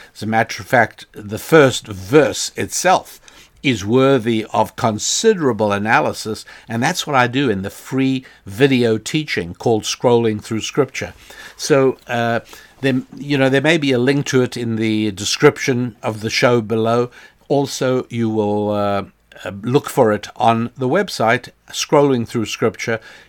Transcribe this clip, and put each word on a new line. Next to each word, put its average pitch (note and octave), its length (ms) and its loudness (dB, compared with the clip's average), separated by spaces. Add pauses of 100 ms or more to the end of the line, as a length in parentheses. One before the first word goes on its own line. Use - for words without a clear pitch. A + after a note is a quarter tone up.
(140)
as - 100 -16
a G#2+ 40 -6
matter A2 340 -2
of F#2+ 60 -16
fact, - 440 2
the G#2 260 -10
first C#3 480 4
verse G#2 680 0
itself - 640 -2 (420)
is A#2 240 -2
worthy A#2+ 680 2
of G#2+ 240 0
considerable A#2+ 920 0
analysis, A2 720 -2 (240)
and A#2 140 -4
that's D#3+ 240 -2
what D3 100 -2
I B2 120 4
do C3 220 0
in F#2+ 120 -2
the G2 80 -6
free C3 560 -4 (200)
video A#2+ 520 2
teaching G#2+ 560 -4
called A2 300 0
Scrolling A#2 580 0
Through A2 200 -6
Scripture. - 520 -4 (420)
So, C3+ 420 2 (100)
uh, A#2 340 -2 (400)
there, C3 200 0 (140)
you C#3+ 220 -2
know, C3+ 100 4
there C3+ 140 2
may D#3+ 160 2
be C#3+ 160 0
a A#2+ 60 2
link C#3 280 2
to C3 140 2
it B2 160 -2
in A#2 180 -4
the G#2+ 360 0
description B2 920 0
of A2+ 160 -4
the A2 100 -6
show B2 300 2
below. A2+ 500 0 (380)
Also, C3 600 -2
you A#2 200 -2
will, G#2 420 -2
uh, G2+ 340 -2 (380)
uh, G#2+ 80 -8 (100)
look B2 280 -2
for A2+ 240 2
it G#2 220 -6
on A#2 420 0
the B2+ 100 -4
website, B2+ 640 -2 (200)
Scrolling C#3 560 0
Through A2 200 -4
Scripture. A2+ 540 -4 (300)